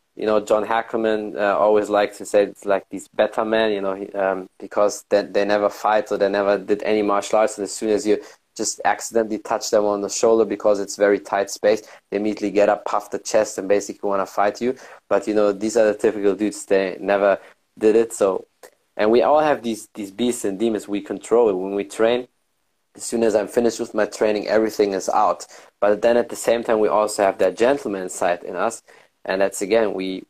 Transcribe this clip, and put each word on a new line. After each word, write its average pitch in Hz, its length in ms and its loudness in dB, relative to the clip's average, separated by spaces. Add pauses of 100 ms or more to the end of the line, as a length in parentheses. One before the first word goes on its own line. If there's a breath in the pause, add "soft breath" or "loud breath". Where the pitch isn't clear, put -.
(160)
you 104 100 -4
know, 107 140 2
John 104 260 0
Hackerman, 110 680 -2
uh, 98 220 0
always 104 320 2
likes 101 300 0
to 98 80 -14
say 104 160 4
it's 98 240 -4
like 98 240 0
these 95 180 -12
better 110 360 0
men, 110 280 0
you 101 80 -4
know, 98 140 -4
he, 98 180 -10
um, 95 460 -2
because 104 500 -2
they, 104 140 2
they 101 240 -2
never 104 240 2
fight 107 420 0
or 101 60 -2
they 98 100 2
never 101 300 2
did 101 240 -2
any 107 180 0
martial 101 380 0
arts. 110 180 0
And 104 80 -6
as 95 100 -10
soon 110 160 -4
as 104 160 0
you 104 140 2 (360 loud breath)
just - 280 -6
accidentally 107 540 -2
touch - 320 -6
them 104 140 2
on 104 160 -2
the 101 80 -4
shoulder 113 360 2
because 101 360 0
it's 98 160 -8
very 101 240 2
tight 101 280 -4
space, 107 340 0 (280 loud breath)
they 98 60 -4
immediately 104 340 -2
get 101 180 4
up, 101 160 0
puff - 280 -4
the 98 80 -6
chest, - 360 0
and 95 120 -6
basically 101 420 -2
wanna 98 160 -2
fight 104 340 -2
you. 123 140 -2 (340 loud breath)
But, 101 200 0
you 107 60 0
know, 104 180 4
these 107 240 -2
are 110 100 6
the 104 100 2
typical 101 380 2
dudes, 101 320 -4
they 95 340 0
never 98 380 2 (400 loud breath)
did 107 160 4
it. 113 180 2
So, 95 360 -2 (480)
and 107 160 2
we 120 100 6
all 143 160 4
have 147 240 0
these, 113 320 -6
these 101 160 -10
beasts 117 340 -4
and 98 140 -4
demons 110 300 -2
we 101 120 -4
control. 107 560 2
When 95 200 -4
we 101 80 -2
train, 120 420 0 (720)
as - 80 -16
soon 117 180 -2
as 110 140 2
I'm 101 100 2
finished 117 320 0
with 117 160 -8
my 107 120 2
training, 107 420 -2
everything 107 440 2
is 92 160 -4
out. 95 380 0 (340 loud breath)
But 104 220 2
then 120 140 4
at 117 120 0
the - 60 -8
same 117 300 0
time, 113 160 2
we 104 80 4
also 107 340 0
have 98 160 2
that 92 180 2
gentleman 107 520 0
side 87 340 -2
in 92 140 -10
us. 104 260 -4 (420 soft breath)
And 95 160 -2
that's, 98 220 -2
again, 104 320 2
we, 92 360 -6